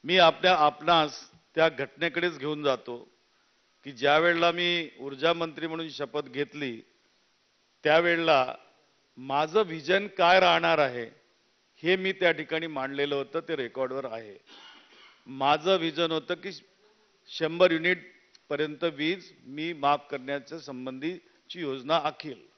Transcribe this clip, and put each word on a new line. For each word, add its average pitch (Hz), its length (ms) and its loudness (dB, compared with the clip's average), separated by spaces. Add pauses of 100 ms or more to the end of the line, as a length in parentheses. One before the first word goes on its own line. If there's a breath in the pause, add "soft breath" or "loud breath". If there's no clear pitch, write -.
मी 175 140 2
आपल्या, 175 380 6
आपणास 151 720 2 (240)
त्या 160 140 4
घटनेकडेच 160 680 -4
घेऊन 151 240 -6
जातो 123 460 -4 (760)
की 143 80 -14
ज्या 143 260 2
वेळेला 170 340 2
मी 175 360 -2 (120)
ऊर्जा 139 320 -2
मंत्री 165 340 -6
म्हणून 160 220 -8
शपथ 143 340 -8
घेतली, 135 600 -8 (1000)
त्यावेळेला 160 720 4 (600)
माझं 151 460 0
व्हिजन 170 440 -2 (120)
काय 185 220 6
राहणार 165 380 4
आहे, 123 280 -2 (760)
हे 175 140 2
मी 190 160 -4
त्या 185 180 2
ठिकाणी 156 360 -4
मांडलेलं 143 480 -4
होतं, 139 260 -4
ते 160 160 -6
रेकॉर्डवर 131 560 -6
आहे. 110 320 -16 (840 loud breath)
माझं 151 500 2
व्हिजन 165 360 -2
होतं 160 220 -4
की 170 160 -12 (800)
शंभर 165 440 2
युनिटपर्यंत 160 1120 -4
वीज 160 480 -4 (140)
मी 151 260 -8
माफ 143 280 0 (100)
करण्याच्या 139 480 -10
संबंधीची 135 1000 -12
योजना 139 360 -4
आखील. 151 380 -4 (240)